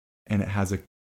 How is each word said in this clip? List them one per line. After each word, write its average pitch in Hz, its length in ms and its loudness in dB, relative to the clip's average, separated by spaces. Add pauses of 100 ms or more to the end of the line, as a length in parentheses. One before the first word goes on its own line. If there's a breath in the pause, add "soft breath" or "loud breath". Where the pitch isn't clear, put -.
(260)
and 104 160 2
it - 60 -2
has 98 240 0
a 92 80 -2 (220)